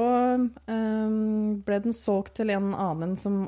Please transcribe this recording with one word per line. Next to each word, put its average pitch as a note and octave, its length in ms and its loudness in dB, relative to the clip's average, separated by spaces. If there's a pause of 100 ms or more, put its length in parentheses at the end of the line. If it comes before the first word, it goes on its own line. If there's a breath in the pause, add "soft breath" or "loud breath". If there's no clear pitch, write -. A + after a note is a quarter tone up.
(680)
ehm, A3 1000 0
ble G3+ 160 0
den A#3 140 0
solgt G3+ 400 -2
til A3 160 -2
en G3 240 0
annen F3 420 -2
som G3 300 -2